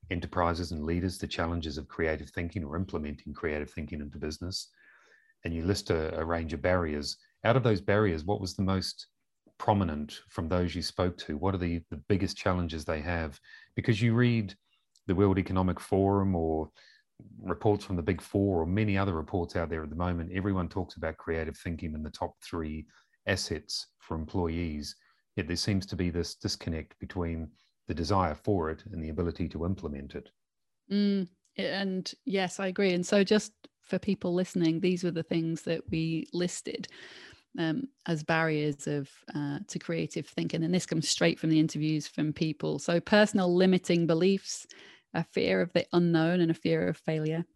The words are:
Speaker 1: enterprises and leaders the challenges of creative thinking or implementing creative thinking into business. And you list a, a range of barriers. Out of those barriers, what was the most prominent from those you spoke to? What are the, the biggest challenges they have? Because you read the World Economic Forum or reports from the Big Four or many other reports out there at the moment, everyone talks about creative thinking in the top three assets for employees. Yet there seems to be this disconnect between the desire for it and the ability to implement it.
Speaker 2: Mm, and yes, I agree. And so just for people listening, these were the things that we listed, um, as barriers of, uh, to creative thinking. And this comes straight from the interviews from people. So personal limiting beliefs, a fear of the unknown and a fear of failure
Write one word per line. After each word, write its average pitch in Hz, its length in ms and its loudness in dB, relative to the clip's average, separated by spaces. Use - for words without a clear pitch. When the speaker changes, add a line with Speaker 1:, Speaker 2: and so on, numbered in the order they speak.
Speaker 1:
enterprises 85 600 0
and 78 120 -4
leaders 87 340 -2
the - 80 -6
challenges 82 400 -2
of 78 100 -10
creative 78 420 -4
thinking 87 340 -6
or 71 120 -8
implementing 78 560 -6
creative 76 380 -4
thinking 76 300 -8
into 73 180 -12
business. 78 500 -8
And 82 100 -4
you 82 100 -4
list 98 260 0
a, 82 100 2
a 80 40 0
range 82 300 -2
of 73 80 -8
barriers. 80 540 0
Out 113 120 6
of 127 80 2
those 107 160 4
barriers, 98 440 2
what 101 160 0
was 95 140 -6
the 95 200 0
most - 340 -4
prominent 80 680 0
from 82 200 -4
those 90 280 2
you 85 60 -4
spoke 87 360 0
to? - 180 -6
What 92 180 0
are 92 120 -2
the, 85 240 -2
the 73 180 -10
biggest 95 280 0
challenges 87 480 0
they 80 160 -2
have? 82 400 -4
Because 117 260 2
you 117 140 4
read 117 400 2
the 95 60 4
World 95 240 6
Economic 92 420 2
Forum 98 560 2
or 80 340 0
reports 101 440 0
from 95 120 -4
the 82 140 -2
Big 87 100 0
Four 98 420 0
or 80 40 0
many 98 320 0
other 98 160 0
reports 85 420 -4
out 82 120 0
there 80 160 -4
at 73 60 -10
the 80 160 -4
moment, 87 280 -2
everyone 92 340 0
talks - 280 -6
about 80 280 -4
creative 80 320 -4
thinking 85 380 -6
in 76 80 -6
the - 80 -8
top - 320 -8
three 78 440 -6
assets - 640 -4
for - 180 -8
employees. 82 800 -4
Yet 90 120 -2
there 90 80 -2
seems 98 300 0
to 87 100 -8
be 87 140 0
this 85 240 -4
disconnect - 640 -6
between 82 500 -4
the 92 60 -2
desire 85 420 0
for 90 240 2
it 80 220 -8
and 82 100 -6
the 80 80 -6
ability 82 380 -2
to 80 160 -6
implement 73 500 -6
it. 71 140 -10
Speaker 2:
Mm, 202 380 2
and 190 560 -4
yes, 190 360 -2
I 196 80 -2
agree. 190 260 2
And 175 120 0
so 202 180 6
just 214 280 4
for - 180 -2
people 185 360 0
listening, 170 460 2
these 180 240 2
were 175 60 2
the 165 120 -4
things 165 280 0
that 165 280 -2
we 160 420 -2
listed, - 560 -4
um, 160 300 0
as 160 160 -2
barriers 156 640 0
of, 147 240 -2
uh, 143 240 -4
to - 100 -8
creative 165 480 -4
thinking. 170 380 -4
And 170 100 2
this 175 120 0
comes 160 220 0
straight - 300 2
from 160 120 0
the 156 100 6
interviews 156 460 0
from 151 260 -2
people. 156 460 -2
So 170 220 2
personal 208 540 6
limiting 180 520 6
beliefs, 180 600 2
a 165 100 0
fear - 360 0
of 175 120 -2
the 175 200 2
unknown 170 480 4
and 165 100 4
a 160 40 4
fear 165 340 2
of 160 80 -2
failure 160 480 -2